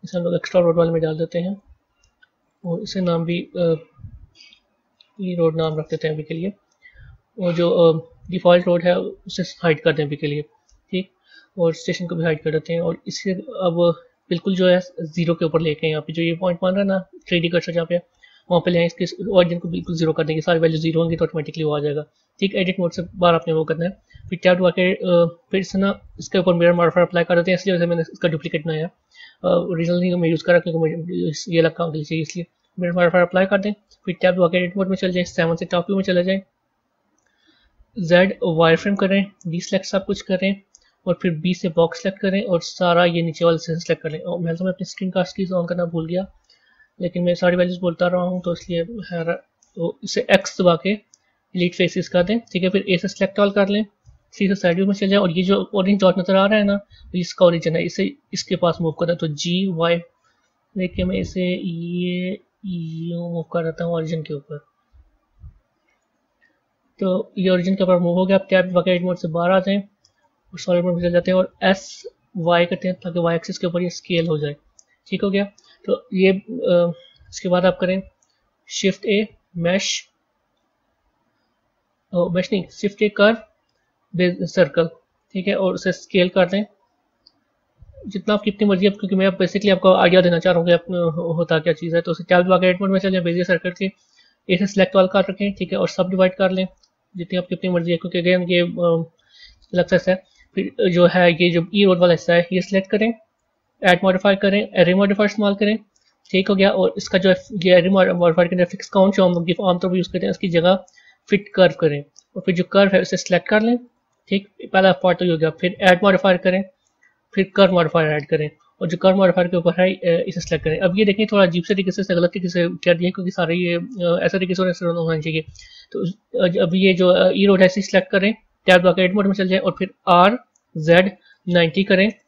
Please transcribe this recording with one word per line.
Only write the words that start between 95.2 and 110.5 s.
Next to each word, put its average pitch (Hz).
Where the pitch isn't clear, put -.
रखें, 202
ठीक 185
है, 190
और -
sub 185
divide 185
कर 190
लें 185
जितनी 180
आपकी 180
अपनी 185
मर्जी 175
है, 170
क्योंकि 175
again 180
ये, 175
अ, 170
अलग 180
सा 180
है। -
फिर 190
जो 175
है 175
ये 175
जो 170
ई 202
रोड 185
वाला 175
हिस्सा 170
है 175
ये 180
select 190
करें, 220
ऐड 180
modifier 190
करें, 202
एरे 180
modifier 202
इस्तेमाल 202
करें, 208
ठीक 190
हो 208
गया। 190
और 190
इसका 196
जो 185
है 185
ये 180
array 180
मॉडिफायर 175
के 185
अंदर 180
फिक्स -
काउंट 196
जो 190
हम 180
लोग 170
आमतौर 180
पर 180
यूज़ 170
करते 185
हैं, 196
उसकी 190
जगह 175